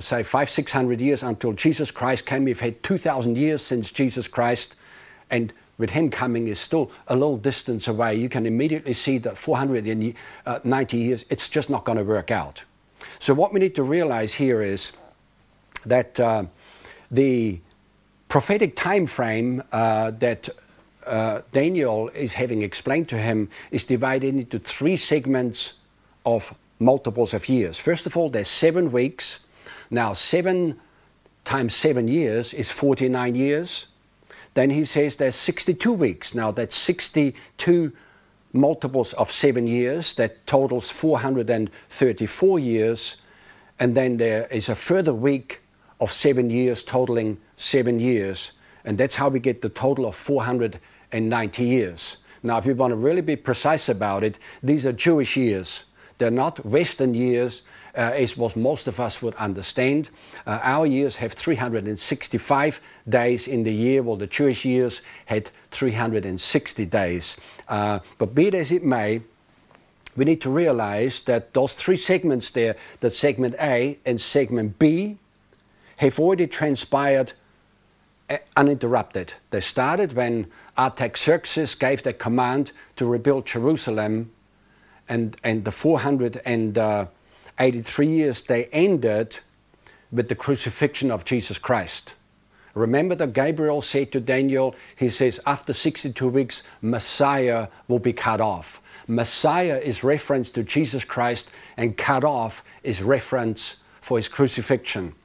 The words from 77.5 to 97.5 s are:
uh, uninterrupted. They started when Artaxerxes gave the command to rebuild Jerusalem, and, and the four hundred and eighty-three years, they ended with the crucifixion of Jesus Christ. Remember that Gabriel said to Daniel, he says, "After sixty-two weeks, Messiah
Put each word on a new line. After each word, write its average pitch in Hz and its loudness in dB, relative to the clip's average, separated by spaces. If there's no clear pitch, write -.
uh, 143 -4
uninterrupted. 120 0
They 104 -2
started 147 0
when 120 -2
Artaxerxes 131 0
gave 135 0
the 127 -2
command 123 0
to 127 -2
rebuild 120 2
Jerusalem, 113 -2
and, 117 -2
and 110 -2
the 107 -4
four 147 2
hundred 123 -2
and 110 0
eighty-three 131 2
years, 156 0
they 120 0
ended 120 2
with 117 0
the 123 0
crucifixion 139 -2
of 107 -4
Jesus 110 -2
Christ. - -4
Remember 135 2
that 151 -2
Gabriel 151 0
said 139 -2
to 135 0
Daniel, 131 0
he 127 2
says, 123 0
"After 143 -2
sixty-two 131 -2
weeks, 123 -2
Messiah 120 0